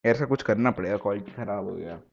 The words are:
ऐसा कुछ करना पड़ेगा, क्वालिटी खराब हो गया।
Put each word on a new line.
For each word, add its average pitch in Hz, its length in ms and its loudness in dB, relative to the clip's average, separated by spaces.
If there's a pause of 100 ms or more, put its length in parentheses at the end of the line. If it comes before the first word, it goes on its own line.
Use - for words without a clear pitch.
ऐसा 120 200 4
कुछ 135 180 0
करना 117 280 4
पड़ेगा, 98 260 0
क्वालिटी 101 340 -2
खराब 101 340 -4
हो 92 100 -6
गया। 85 260 -10 (120)